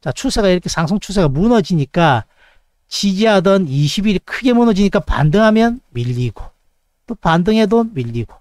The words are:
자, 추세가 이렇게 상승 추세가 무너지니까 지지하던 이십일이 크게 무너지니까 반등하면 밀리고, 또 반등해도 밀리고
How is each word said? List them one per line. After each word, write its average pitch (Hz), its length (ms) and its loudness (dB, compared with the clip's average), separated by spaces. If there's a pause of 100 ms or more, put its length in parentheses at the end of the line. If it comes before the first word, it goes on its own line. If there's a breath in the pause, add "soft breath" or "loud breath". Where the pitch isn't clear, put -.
자, 143 120 -8
추세가 233 360 -2
이렇게 180 200 0
상승 170 320 -2
추세가 180 280 -2
무너지니까 165 960 0 (600 soft breath)
지지하던 196 800 2
이십일이 147 540 0
크게 - 320 -2
무너지니까 208 480 2
반등하면 220 800 2 (100)
밀리고, 120 540 -6 (640)
또 240 100 -10
반등해도 214 760 0
밀리고 117 480 -8